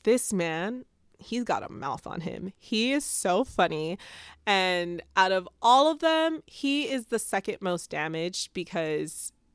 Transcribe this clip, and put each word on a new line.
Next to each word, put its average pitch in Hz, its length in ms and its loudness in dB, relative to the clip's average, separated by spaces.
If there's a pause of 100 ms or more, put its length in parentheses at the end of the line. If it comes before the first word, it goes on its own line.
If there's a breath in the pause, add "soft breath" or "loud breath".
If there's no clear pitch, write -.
this 247 300 2
man, 185 520 -2 (320)
he's 240 280 -6
got 156 180 -2
a - 100 -12
mouth - 340 -6
on - 160 -8
him. 180 360 -8
He 233 340 0
is 285 120 0
so 190 400 0
funny. 165 520 0 (480 loud breath)
And 180 580 2 (140)
out 190 160 6
of 185 160 0 (140)
all 269 280 8
of 302 100 -4
them, 320 460 2
he 277 440 -2
is 262 160 -4
the 226 140 -2
second - 400 -4
most 180 300 -2
damaged 160 640 -4
because 156 800 -4 (220)